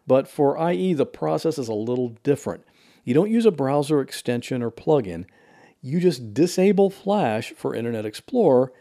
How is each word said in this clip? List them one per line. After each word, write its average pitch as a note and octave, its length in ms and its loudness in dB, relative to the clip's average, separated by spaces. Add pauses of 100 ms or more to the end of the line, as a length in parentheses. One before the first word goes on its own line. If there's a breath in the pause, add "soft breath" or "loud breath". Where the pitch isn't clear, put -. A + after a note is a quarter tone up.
But C3 180 4
for C#3+ 320 0
I E3 140 0
E, F#3 220 0
the C3+ 120 0
process D#3 520 -4
is B2 100 -6
a A2 60 -4
little A#2+ 500 -4
different. C3 400 -2 (400 soft breath)
You A#2+ 100 -2
don't F3+ 160 4
use A3+ 160 2
a G#3 60 6
browser C#3+ 480 0
extension B2 640 -4
or A2+ 80 -4
plugin. F#2+ 540 0 (560 soft breath)
You C#3+ 180 -4
just B2+ 340 0
disable F#3 560 2
Flash E3 600 -2
for - 240 -8
Internet A2+ 300 -4
Explorer, C3 760 2